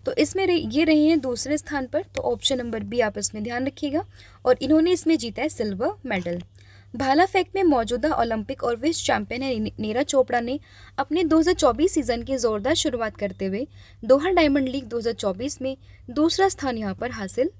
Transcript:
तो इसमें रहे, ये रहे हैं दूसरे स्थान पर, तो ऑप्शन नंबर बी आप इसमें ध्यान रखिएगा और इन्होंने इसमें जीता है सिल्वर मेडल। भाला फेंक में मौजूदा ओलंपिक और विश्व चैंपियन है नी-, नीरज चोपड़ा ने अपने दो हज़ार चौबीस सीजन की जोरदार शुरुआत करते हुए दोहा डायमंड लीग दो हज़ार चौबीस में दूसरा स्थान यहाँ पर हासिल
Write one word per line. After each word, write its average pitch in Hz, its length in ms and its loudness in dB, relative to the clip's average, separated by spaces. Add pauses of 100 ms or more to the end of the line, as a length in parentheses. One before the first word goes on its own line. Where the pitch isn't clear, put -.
तो - 60 -2
इसमें 370 340 0
रहे, 359 100 2
ये 262 280 0
रहे 302 200 4
हैं 320 160 4
दूसरे 262 380 -2
स्थान 214 280 -4
पर, 302 160 -4
तो - 200 -8
ऑप्शन 247 360 0
नंबर 226 220 -6
बी 208 200 -4
आप 208 180 0
इसमें 208 260 -6
ध्यान 240 220 -4
रखिएगा 285 380 -4 (400)
और 254 180 4
इन्होंने 320 300 4
इसमें 330 260 2
जीता 233 240 -6
है 302 60 -2
सिल्वर 214 420 -2 (160)
मेडल। 175 360 -4 (540)
भाला 277 300 4
फेंक 370 280 0
में 392 80 0
मौजूदा 247 520 2
ओलंपिक 226 500 -2
और 233 120 0
विश्व 294 300 -2
चैंपियन 226 360 -2
है 262 160 -2
नी-, 214 220 -6
नीरज 214 260 -2
चोपड़ा 254 340 2
ने 247 200 -6 (380)
अपने 302 260 0
दो 311 140 4
हज़ार 330 160 4
चौबीस 294 380 2
सीजन 240 300 0
की 262 140 -4
जोरदार 220 380 0
शुरुआत 233 420 -2
करते 196 280 -6
हुए 196 220 -4 (380)
दोहा 285 260 4
डायमंड 285 380 4
लीग 254 160 -4
दो 233 140 -6
हज़ार 220 160 -2
चौबीस 208 480 -4
में 269 140 -6 (340)
दूसरा 320 380 2
स्थान 254 300 -4
यहाँ 202 160 -4
पर 233 160 -6
हासिल 233 500 -2